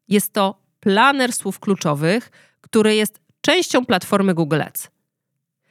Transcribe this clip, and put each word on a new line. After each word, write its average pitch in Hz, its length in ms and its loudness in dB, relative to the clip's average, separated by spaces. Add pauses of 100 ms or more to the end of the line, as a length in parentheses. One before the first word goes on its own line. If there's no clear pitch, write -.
Jest 202 240 0
to 196 300 -4 (180)
planer 247 520 2
słów - 280 -8
kluczowych, 170 720 -2 (300)
który 214 340 0
jest 214 260 -2 (200)
częścią 294 460 0
platformy 196 480 0
Google 156 280 -2
Ads. - 260 -12 (840)